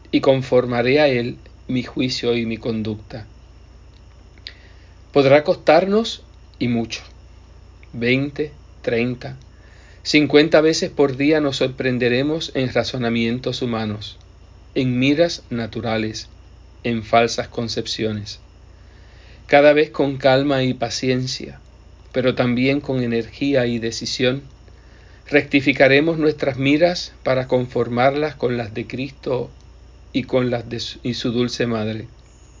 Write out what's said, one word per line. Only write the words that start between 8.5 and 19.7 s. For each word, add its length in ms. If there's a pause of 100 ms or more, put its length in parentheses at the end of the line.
treinta, 540 (680)
cincuenta 580
veces 300
por 260
día 240
nos 160
sorprenderemos 1000
en 180
razonamientos 880
humanos, 580 (560)
en 240
miras 520
naturales, 760 (560)
en 180
falsas 460
concepciones. 880 (1080)
Cada 260